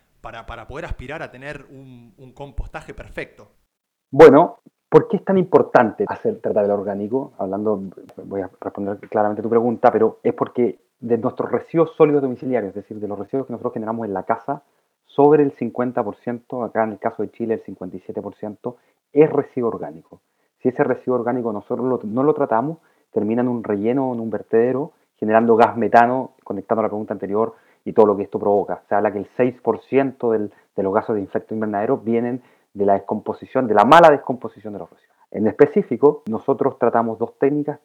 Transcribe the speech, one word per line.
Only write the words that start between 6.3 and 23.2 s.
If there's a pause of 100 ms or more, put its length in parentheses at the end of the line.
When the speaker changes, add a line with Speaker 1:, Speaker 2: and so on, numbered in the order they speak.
Speaker 2:
tratar
el
orgánico?
Hablando, (440)
voy
a
responder (100)
claramente
tu
pregunta,
pero
es
porque (220)
de
nuestros
residuos
sólidos
domiciliarios,
es
decir,
de
los
residuos
que
nosotros
generamos
en
la
casa, (440)
sobre
el
cincuenta
por
ciento,
acá
en
el
caso
de
Chile
el
cincuenta
y
siete
por
ciento, (340)
es
residuo
orgánico. (380)
Si
ese
residuo
orgánico
nosotros
lo,
no
lo
tratamos, (320)
termina